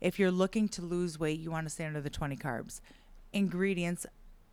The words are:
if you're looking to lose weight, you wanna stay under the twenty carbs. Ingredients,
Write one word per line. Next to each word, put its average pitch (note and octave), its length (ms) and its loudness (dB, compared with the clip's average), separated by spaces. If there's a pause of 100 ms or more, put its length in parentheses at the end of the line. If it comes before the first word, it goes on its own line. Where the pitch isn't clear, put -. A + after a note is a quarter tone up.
if F3+ 160 2
you're F#3 140 6
looking F#3+ 380 4
to - 120 -6
lose F3 380 -2
weight, D#3+ 200 0
you D#3+ 120 -6
wanna D#3+ 180 -2
stay D#3+ 160 -6
under D3+ 160 -4
the C#3+ 80 -4
twenty C#3 280 -4
carbs. A#2+ 420 -6 (540)
Ingredients, F3+ 720 0 (480)